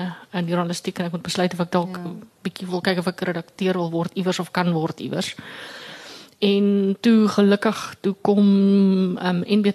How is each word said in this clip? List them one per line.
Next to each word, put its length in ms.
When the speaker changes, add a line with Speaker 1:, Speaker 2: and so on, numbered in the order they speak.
Speaker 1:
in 120
journalistiek 540
en 60
ek 60
moet 120
besluit 300
of 60
ek 120
dalk 260
Speaker 2:
Ja. 60
Speaker 1:
'n 200
bietjie 260
wil 120
kyk 160
of 100
ek 140
redakteur 520
wil 180
word 240
iewers 240
of 120
kan 200
word 280
iewers." 360
En 600
toe 280
gelukkig, 720
toe 200
kom, 960
ehm, 300
N 140
B 140